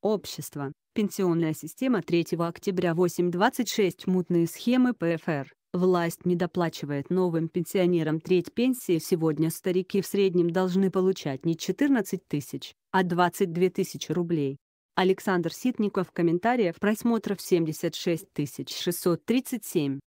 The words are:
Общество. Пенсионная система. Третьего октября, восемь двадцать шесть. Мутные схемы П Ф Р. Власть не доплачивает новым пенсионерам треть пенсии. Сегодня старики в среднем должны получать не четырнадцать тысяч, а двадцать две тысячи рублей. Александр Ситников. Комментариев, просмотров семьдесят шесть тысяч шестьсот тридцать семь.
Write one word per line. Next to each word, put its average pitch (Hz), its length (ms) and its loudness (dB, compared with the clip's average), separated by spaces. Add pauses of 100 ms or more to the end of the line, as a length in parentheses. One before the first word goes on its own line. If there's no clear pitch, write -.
Общество. 156 720 -4 (220)
Пенсионная 170 580 2
система. 220 480 -2
Третьего 170 480 0
октября, 175 460 -2
восемь 175 360 2
двадцать 202 380 0
шесть. - 380 -2
Мутные 175 400 2
схемы 247 480 2
П 170 220 -2
Ф - 120 -8
Р. 139 240 -4 (220)
Власть 180 500 2
не 180 120 2
доплачивает 165 760 -2
новым 170 400 0
пенсионерам 170 680 0
треть 175 360 0
пенсии. 240 420 0
Сегодня 160 540 0
старики 185 500 -2
в 170 60 -6
среднем 180 420 2
должны 185 420 2
получать 185 540 -2
не 165 100 2
четырнадцать 214 720 0
тысяч, - 460 -8 (180)
а 190 120 2
двадцать 175 500 0
две 175 160 2
тысячи - 420 -4
рублей. 156 460 -2 (380)
Александр 185 580 0
Ситников. 208 600 -2
Комментариев, 175 680 2
просмотров 220 600 0
семьдесят 165 520 0
шесть - 380 -4
тысяч - 420 -6
шестьсот 175 520 -2
тридцать 247 400 -2
семь. 139 420 -2